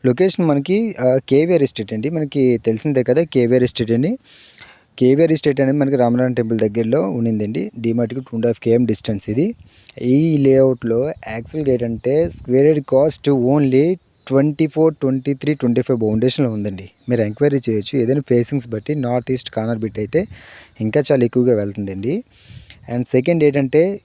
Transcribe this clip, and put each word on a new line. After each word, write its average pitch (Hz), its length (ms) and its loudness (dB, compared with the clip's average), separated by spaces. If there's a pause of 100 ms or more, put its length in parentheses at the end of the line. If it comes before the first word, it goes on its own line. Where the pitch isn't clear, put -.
లొకేషన్ 175 400 2
మనకి, 175 540 0
ఆ, 127 200 2 (100)
కేవీఆర్ 156 340 4
ఎస్టేట్ 113 300 -4
అండి. 113 160 -4
మనకి 139 560 0
తెలిసిందే 127 380 0
కదా 139 200 2
కేవీఆర్ 127 400 2
ఎస్టేట్ 117 280 -2
అని. 151 260 0 (840)
కేవీఆర్ 139 320 4
ఎస్టేట్ 143 300 0
అనేది 135 160 2
మనకి 139 180 0
రామనారాయణ 123 380 2
టెంపుల్ 113 260 -2
దగ్గరలో 117 520 0
ఉండిందండి. 113 680 -4
డీమార్ట్‌కి 117 420 -2
టూ 123 140 -14
అండ్ 113 100 -4
హాఫ్ 117 140 0
కేఎం 117 260 2
డిస్టెన్స్ 107 440 -4
ఇది. 160 260 -2 (460)
ఈ 147 360 2
లేఅవుట్‌లో 131 720 2 (180)
యాక్చువల్‌గా 131 460 -4
ఏంటంటే 120 560 -2
స్క్వేర్ 135 360 0
యార్డ్ 151 180 4
కాస్ట్ 143 460 0
only 139 680 2 (300)
ట్వంటీ 147 400 2
ఫోర్, 156 280 2
ట్వంటీ 135 380 -2
త్రీ, 147 200 -4
ట్వంటీ 123 280 0
ఫైవ్ 123 180 -2
ఫౌండేషన్‌లో 110 540 0
ఉందండి. 101 360 -8 (200)
మీరు 117 120 2
ఎంక్వైరీ 131 480 0
చేయొచ్చు. 110 280 -2
ఏదైనా 131 320 0
ఫేసింగ్స్ 120 380 0
బట్టి 113 280 -6
నార్త్ 123 360 -4
ఈస్ట్ - 180 -6
కార్నర్ 110 280 -4
బిట్ 110 220 -8
అయితే 156 280 -2 (540)
ఇంకా 110 300 0
చాలా 127 140 4
ఎక్కువగా 123 300 2
వెళ్తుందండి. 101 680 -4 (680)
And 123 140 -4
సెకండ్ 151 360 2
ఏంటంటే 147 600 2